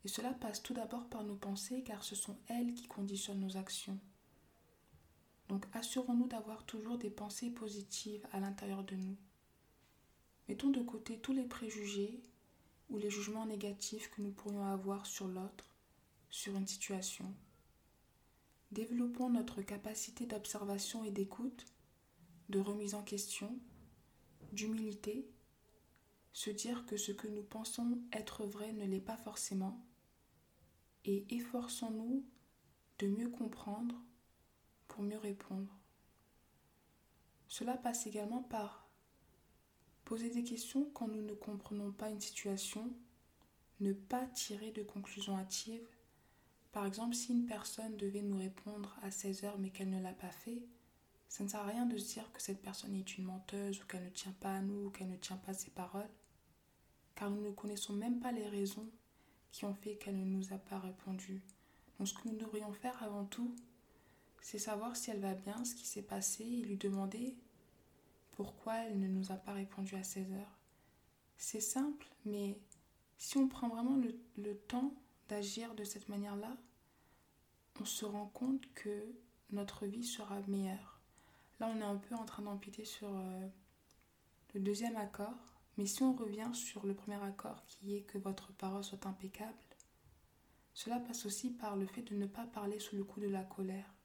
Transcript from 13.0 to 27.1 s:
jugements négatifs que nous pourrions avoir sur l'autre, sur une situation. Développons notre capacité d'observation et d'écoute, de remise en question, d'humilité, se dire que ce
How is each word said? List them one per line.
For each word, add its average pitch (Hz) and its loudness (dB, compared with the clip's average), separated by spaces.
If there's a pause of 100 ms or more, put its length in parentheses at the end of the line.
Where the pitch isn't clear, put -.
jugements 208 0
négatifs 208 -2
que - -6
nous 202 0
pourrions 202 0
avoir 196 2
sur - -2
l'autre, 185 -4 (640)
sur - -2
une 190 4
situation. 190 -2 (1400)
Développons 240 4
notre 233 4
capacité 214 -2
d'observation 208 0
et 214 0
d'écoute, 196 0 (880)
de 196 6
remise 202 2
en 208 -4
question, 208 -2 (960)
d'humilité, 214 0 (1040)
se - -4
dire 240 0
que 208 0
ce 202 2